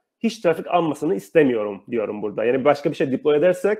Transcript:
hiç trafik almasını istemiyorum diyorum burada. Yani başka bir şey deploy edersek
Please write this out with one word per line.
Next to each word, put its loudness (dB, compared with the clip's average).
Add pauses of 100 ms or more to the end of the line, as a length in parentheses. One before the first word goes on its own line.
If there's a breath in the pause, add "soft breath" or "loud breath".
(180)
hiç -4
trafik 0
almasını 0
istemiyorum 0
diyorum -4
burada. -4
Yani 0
başka 2
bir -8
şey -2
deploy 0
edersek 0